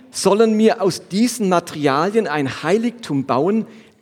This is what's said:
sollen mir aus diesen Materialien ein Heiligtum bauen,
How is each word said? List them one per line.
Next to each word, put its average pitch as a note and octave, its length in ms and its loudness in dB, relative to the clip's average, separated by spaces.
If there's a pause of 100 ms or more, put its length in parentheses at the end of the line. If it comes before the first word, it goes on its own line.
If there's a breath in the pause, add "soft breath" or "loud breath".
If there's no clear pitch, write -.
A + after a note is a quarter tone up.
(120)
sollen G#3+ 440 2
mir G#3+ 260 4
aus F3+ 240 -2
diesen A3 420 0
Materialien E3+ 800 0
ein C#3 380 -4
Heiligtum F3+ 600 -2
bauen, F3 380 0 (380 loud breath)